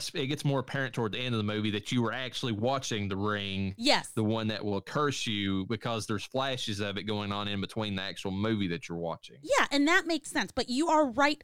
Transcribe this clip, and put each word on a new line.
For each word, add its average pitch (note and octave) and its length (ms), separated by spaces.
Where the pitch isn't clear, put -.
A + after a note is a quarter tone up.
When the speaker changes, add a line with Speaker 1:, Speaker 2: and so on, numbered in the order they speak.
Speaker 1:
sp-, - 160
it C3+ 60
gets C#3+ 180
more C#3 160
apparent C3 320
toward A2+ 200
the A#2+ 60
end B2 160
of A2+ 40
the G#2 120
movie G#2+ 200
that G2+ 200
you B2 120
were A2 100
actually B2+ 400
watching A2+ 560
The F#2+ 80
Ring, G2 600
Speaker 2:
Yes. A#3 320
Speaker 1:
the A2+ 120
one A2 260
that G#2+ 140
will G2+ 200
curse C#3+ 440
you, G2 440
because A2+ 360
there's G2+ 180
flashes B2+ 560
of G2+ 180
it F#2+ 60
going G#2 280
on G#2 160
in G2+ 140
between G#2 340
the F#2+ 60
actual G2 280
movie G2+ 380
that E2+ 180
you're E2+ 120
watching. E2 440
Speaker 2:
Yeah, G#4+ 280
and C#4+ 180
that F4 180
makes D#4+ 240
sense, A#3 220
but A#3+ 160
you C4+ 200
are D#4 180
right C#4 380